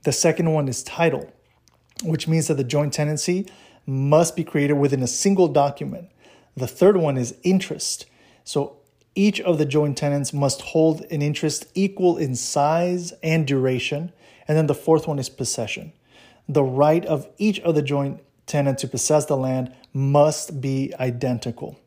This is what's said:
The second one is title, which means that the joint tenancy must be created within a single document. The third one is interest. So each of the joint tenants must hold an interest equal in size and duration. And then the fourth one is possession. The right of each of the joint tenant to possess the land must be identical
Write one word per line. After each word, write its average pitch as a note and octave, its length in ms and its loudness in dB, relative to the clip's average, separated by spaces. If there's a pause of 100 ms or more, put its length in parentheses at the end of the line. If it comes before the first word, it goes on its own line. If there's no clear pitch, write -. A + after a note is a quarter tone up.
The D3 80 0
second E3 420 2
one D3 140 0
is B2 160 -6
title, D3 480 -2 (720)
which D#3+ 240 -2
means D#3+ 200 2
that D3+ 100 0
the C#3 60 -2
joint D3 300 -2
tenancy D3+ 540 -2 (400)
must C#3+ 480 2
be E3 80 -4
created D3 320 0
within C#3 260 2
a B2 60 -2
single F#3+ 400 2
document. C#3+ 640 -2 (460)
The B2+ 120 -4
third G3 300 4
one D3 200 2
is A#2+ 240 -4
interest. - 640 -2 (380)
So - 340 -4 (400)
each G3+ 240 2
of E3+ 160 2
the D3+ 80 2
joint D3 320 0
tenants C#3+ 360 -2
must C#3 280 -2
hold D#3+ 480 0
an D3+ 120 -4
interest D3 520 -4
equal F#3+ 440 0
in C3 180 -2
size E3+ 800 0 (100)
and D#3+ 240 2
duration. C3+ 640 -2 (340)
And D#3 120 2
then D#3 100 2
the C#3+ 80 0
fourth D#3+ 320 2
one C#3+ 120 -2
is B2 100 -6
possession. - 640 -8 (560)
The C#3+ 140 4
right D3 420 2
of C#3+ 220 -2 (100)
each G#3 240 0
of E3+ 140 2
the D3+ 60 2
joint C#3 380 -4 (260)
tenant C#3 340 0
to B2+ 100 -6
possess D3 360 0
the C#3+ 120 0
land C3 360 -2 (200)
must C#3+ 680 2
be C3+ 400 -2
identical A#2+ 880 -4